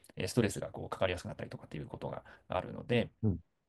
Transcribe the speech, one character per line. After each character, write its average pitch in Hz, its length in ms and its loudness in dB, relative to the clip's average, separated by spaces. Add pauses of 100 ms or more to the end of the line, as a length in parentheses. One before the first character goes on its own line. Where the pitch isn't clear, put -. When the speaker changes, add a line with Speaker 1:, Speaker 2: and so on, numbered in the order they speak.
(160)
Speaker 1:
え - 80 -2
ー、 - 40 -2
ス - 60 -6
ト 123 80 8
レ 104 80 6
ス - 100 -4
が - 80 -4
こ - 160 -8
う、 - 60 -8
か - 80 -6
か 95 80 6
り 90 60 4
や 85 60 0
す - 40 -10
く - 60 -8
な - 40 -6
っ - 40 -8
た - 80 -6
り - 60 -10
と - 60 -10
か - 80 -12
っ - 40 -20
て - 100 -8
い - 20 -4
う - 60 -6
こ - 100 -10
と - 140 -6
が - 120 -6 (260)
あ 92 120 2
る 120 140 -6
の - 100 -8
で、 113 260 4 (120)
Speaker 2:
う 110 60 4
ん。 90 100 2 (300)